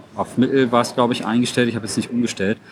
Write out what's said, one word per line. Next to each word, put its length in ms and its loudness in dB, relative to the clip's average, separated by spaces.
auf 220 -4
Mittel 340 2
war's, 240 2
glaub 160 2
ich, 140 -4
eingestellt. 440 0
Ich 60 -4
hab 80 -4
jetzt 140 -4
nicht 140 -4
umgestellt, 460 -2